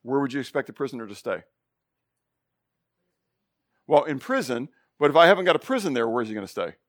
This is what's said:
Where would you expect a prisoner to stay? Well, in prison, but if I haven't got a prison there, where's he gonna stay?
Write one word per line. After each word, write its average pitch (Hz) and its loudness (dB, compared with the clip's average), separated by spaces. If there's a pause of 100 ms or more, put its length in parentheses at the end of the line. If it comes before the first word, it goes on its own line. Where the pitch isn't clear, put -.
Where 131 -2
would 131 -4
you 139 -6
expect 131 -6
a 117 -18
prisoner 120 -10
to 101 -16
stay? 92 -8 (2500)
Well, 147 4
in 147 -6
prison, 139 -4 (300)
but 147 4
if 143 2
I 170 10
haven't 185 4
got 160 4
a - -2
prison 196 -4
there, 113 0
where's 113 -4
he 107 -10
gonna 98 -10
stay? 90 -8 (140)